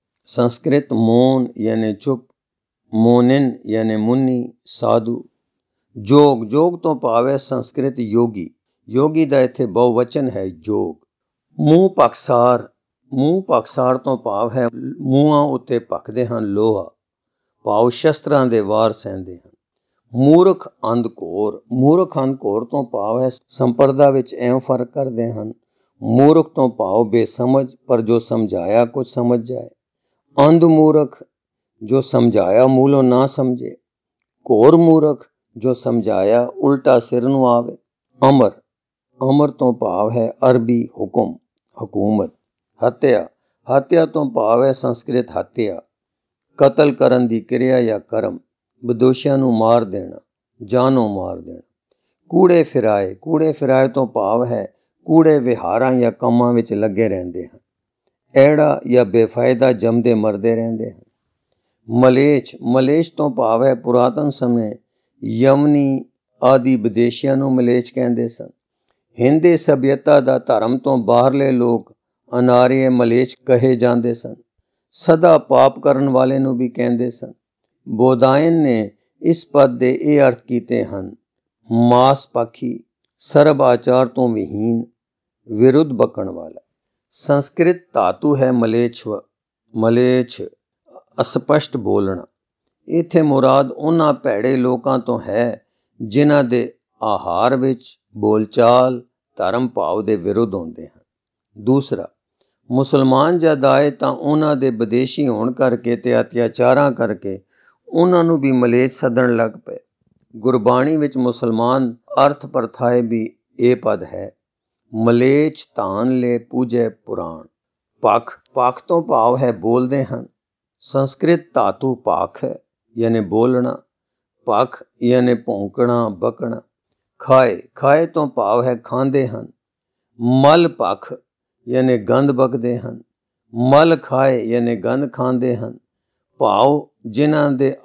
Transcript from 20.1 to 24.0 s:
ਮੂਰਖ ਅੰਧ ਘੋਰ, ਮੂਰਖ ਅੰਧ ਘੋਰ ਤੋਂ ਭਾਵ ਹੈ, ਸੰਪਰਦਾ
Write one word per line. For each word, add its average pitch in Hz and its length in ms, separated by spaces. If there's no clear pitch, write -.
ਮੂਰਖ 156 540
ਅੰਧ 117 160
ਘੋਰ, 98 540
ਮੂਰਖ 147 460
ਅੰਧ 135 280
ਘੋਰ 110 200
ਤੋਂ 139 200
ਭਾਵ 110 360
ਹੈ, 131 80
ਸੰਪਰਦਾ 135 640